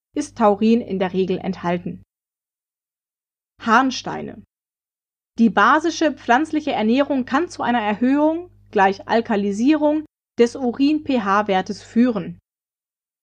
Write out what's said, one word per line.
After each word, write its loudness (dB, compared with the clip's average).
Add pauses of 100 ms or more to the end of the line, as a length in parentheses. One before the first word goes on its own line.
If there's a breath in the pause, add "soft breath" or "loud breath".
(160)
ist -6
Taurin 4
in -6
der -2
Regel -2
enthalten. -8 (1600)
Harnsteine. -2 (960)
Die 4
basische 2
pflanzliche 0
Ernährung 0
kann -2
zu -12
einer 0
Erhöhung, 0 (200)
gleich 0
Alkalisierung, 0 (340)
des 2
Urin-pH-Wertes 0
führen. -2 (840)